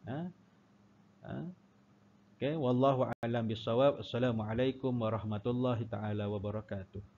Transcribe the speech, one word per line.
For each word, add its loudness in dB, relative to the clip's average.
Ah, -6
ah. -8
Okey, -2
wallahu 4
a'lam 0
bissawab. 2
Assalamualaikum 0
warahmatullahi 0
taala -2
wabarakatuh. -6